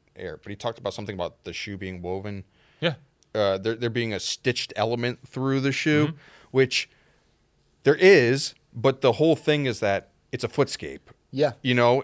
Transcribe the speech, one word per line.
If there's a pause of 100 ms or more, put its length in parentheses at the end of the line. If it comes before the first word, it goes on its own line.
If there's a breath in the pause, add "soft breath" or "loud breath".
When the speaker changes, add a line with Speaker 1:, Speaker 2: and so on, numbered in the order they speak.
(160)
Speaker 1:
air,
but
he
talked
about
something
about
the
shoe
being
woven. (360)
Speaker 2:
Yeah. (400)
Speaker 1:
Uh,
there,
there
being
a
stitched
element
through
the
shoe,
Speaker 2:
Mm-hmm. (360 soft breath)
Speaker 1:
which (960)
there
is, (200)
but
the
whole
thing
is
that (220)
it's
a
footscape. (320)
Speaker 3:
Yeah. (100)
Speaker 1:
You
know,